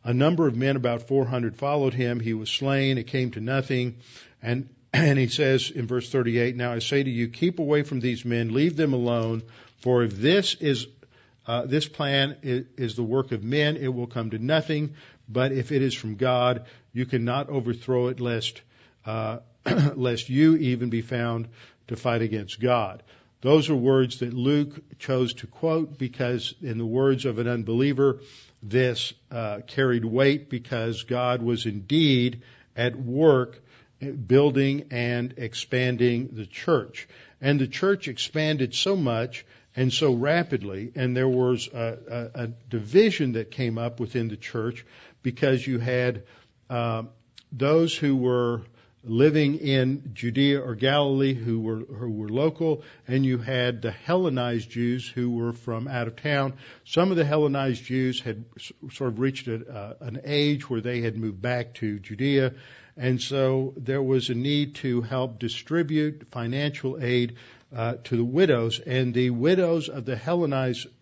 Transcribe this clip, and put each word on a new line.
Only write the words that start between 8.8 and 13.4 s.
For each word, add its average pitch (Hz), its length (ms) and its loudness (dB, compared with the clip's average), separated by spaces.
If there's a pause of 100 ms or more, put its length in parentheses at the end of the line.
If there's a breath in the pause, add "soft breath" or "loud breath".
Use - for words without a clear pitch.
alone. 117 500 0 (360 loud breath)
For 123 260 4
if 104 80 -2
this 160 420 2
is, 135 320 -2 (600 soft breath)
uh, 123 200 -2
this 147 220 0
plan 139 560 0
i-, 127 200 -2 (120)
is 113 180 -4
the 120 80 -2
work 131 300 0
of 104 100 -4